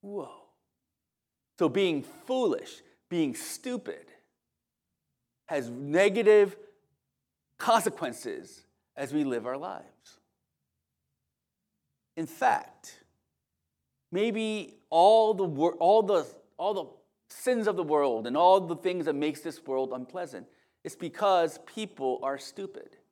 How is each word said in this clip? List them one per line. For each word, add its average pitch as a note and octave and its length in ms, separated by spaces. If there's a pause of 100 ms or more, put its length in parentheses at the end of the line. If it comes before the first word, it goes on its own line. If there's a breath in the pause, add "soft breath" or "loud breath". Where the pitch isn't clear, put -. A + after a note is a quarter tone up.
Whoa. G3 300 (1300)
So E3+ 80
being F3 360
foolish, - 800 (280 soft breath)
being D#3 260
stupid, A#2+ 720 (1400)
has C3+ 220
negative G3 880 (1000)
consequences B2 1040 (320)
as C#3 180
we D3+ 100
live A#2+ 220
our B2+ 120
lives. F3 260 (2250)
In E3 120
fact, - 720 (1120)
maybe G#3+ 640 (140)
all G#3+ 440
the F#3+ 100
wor-, E3 320
all G3 260
the, F#3+ 240 (320)
all G3 160
the F3+ 120 (440)
sins A#3 380
of G3+ 80
the F3+ 80
world C#3+ 440
and A#2+ 80
all F3+ 240
the E3+ 160
things F3+ 300
that D#3 80
makes D3 280
this - 240
world C3 280
unpleasant, B2+ 540 (360)
it's E3+ 120
because F3 680
people C#3 580
are C3+ 140
stupid. - 600 (140)